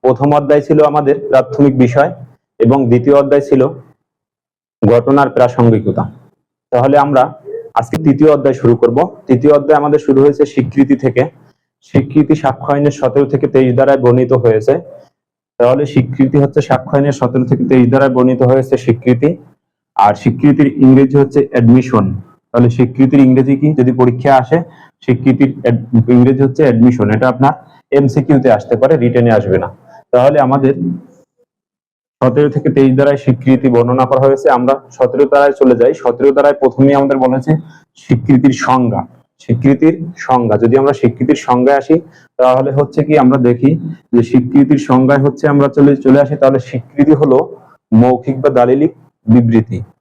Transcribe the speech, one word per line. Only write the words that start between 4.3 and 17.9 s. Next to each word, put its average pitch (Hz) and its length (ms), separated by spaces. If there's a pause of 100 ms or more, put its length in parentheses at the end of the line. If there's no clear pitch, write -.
ঘটনার 123 520
প্রাসঙ্গিকতা। 117 720 (680)
তাহলে 135 260
আমরা 139 240 (520)
আজকে 117 300
তৃতীয় 147 280
অধ্যায় 139 260
শুরু 117 180
করব। 123 220 (260)
তৃতীয় 135 300
অধ্যায় 147 260
আমাদের 147 200
শুরু 135 200
হয়েছে 143 260
স্বীকৃতি 135 500
থেকে। 123 260 (600)
স্বীকৃতি - 520
সাক্ষ্য 135 360
আইনের 143 260
সতেরো 135 280
থেকে - 220
তেইশ 131 280
ধারায় 135 260
বর্ণিত 123 300 (100)
হয়েছে। 113 320 (880)
তাহলে 131 260
স্বীকৃতি 135 520
হচ্ছে 143 240
সাক্ষ্য - 320
আইনের 139 240
সতেরো 127 260
থেকে - 240
তেইশ 127 220